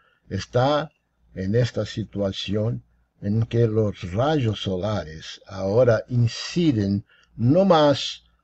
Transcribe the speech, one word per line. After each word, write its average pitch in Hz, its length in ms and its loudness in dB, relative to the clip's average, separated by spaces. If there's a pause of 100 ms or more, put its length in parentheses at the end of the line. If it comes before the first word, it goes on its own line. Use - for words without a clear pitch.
(300)
está 135 600 0 (440)
en 95 220 -4
esta 117 300 0
situación 104 1000 -4 (380)
en 110 240 0
que 117 220 2
los 104 460 -2
rayos 123 480 0
solares 90 840 -6
ahora 104 600 2
inciden 117 1000 0 (300)
no 151 300 4
más 151 580 2 (200)